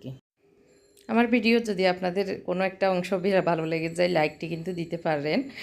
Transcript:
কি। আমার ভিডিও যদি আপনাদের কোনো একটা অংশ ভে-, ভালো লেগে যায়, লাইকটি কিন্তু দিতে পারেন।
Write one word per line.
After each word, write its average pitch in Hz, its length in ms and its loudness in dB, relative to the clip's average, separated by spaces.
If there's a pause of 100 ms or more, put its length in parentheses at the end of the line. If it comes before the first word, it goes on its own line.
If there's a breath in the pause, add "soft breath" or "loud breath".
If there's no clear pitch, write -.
কি। 131 100 -14 (1000 soft breath)
আমার 226 180 4
ভিডিও 233 340 4
যদি 190 260 0
আপনাদের 185 540 0
কোনো 180 240 -2
একটা 190 260 0
অংশ 180 240 0
ভে-, 185 280 2
ভালো 160 240 0
লেগে 160 220 -2
যায়, 175 200 2
লাইকটি 160 400 0
কিন্তু 165 240 -6
দিতে 170 240 -6
পারেন। 160 540 -2 (120)